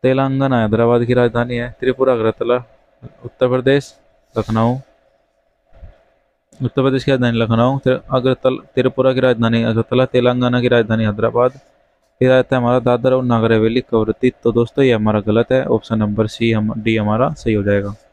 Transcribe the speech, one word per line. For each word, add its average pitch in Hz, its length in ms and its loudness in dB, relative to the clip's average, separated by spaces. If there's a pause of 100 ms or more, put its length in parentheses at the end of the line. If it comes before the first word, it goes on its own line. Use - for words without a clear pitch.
तेलंगाना 135 600 0
हैदराबाद 117 420 2
की 120 100 0
राजधानी 120 420 0
है, 120 240 -10
त्रिपुरा 127 320 0
अगरतला, 113 440 0 (680)
उत्तर 123 240 -2
प्रदेश 127 500 0 (400)
लखनऊ, 113 400 0 (1800)
उत्तर 131 200 -4
प्रदेश 135 220 0
की 143 60 -2
राजधानी 123 280 0
लखनऊ, 117 400 0
तिर-, 127 220 -2 (100)
अगरतल-, 131 540 -2 (100)
त्रिपुरा 131 380 0
की 127 80 -2
राजधानी 117 420 0
अगरतला, 117 420 0
तेलंगाना 123 560 0
की 120 80 0
राजधानी 113 360 0
हैदराबाद, 113 460 0 (680)
फिर 127 140 4
आता 127 240 2
है 123 60 0
हमारा 123 160 2
दादर 123 340 0
और 131 120 0
नगर 113 280 2
हवेली 113 280 0
कवरती। 110 520 -2 (100)
तो 117 100 0
दोस्तों, 117 320 0
ये 127 80 4
हमारा 107 280 0
गलत 107 320 0
है, 131 120 0
Option 110 340 -2
number 107 280 0
सी 113 260 -2
हम, 107 300 -4
D 110 140 0
हमारा 110 340 -2
सही 117 240 -4
हो 104 80 0
जाएगा। 101 320 -2 (180)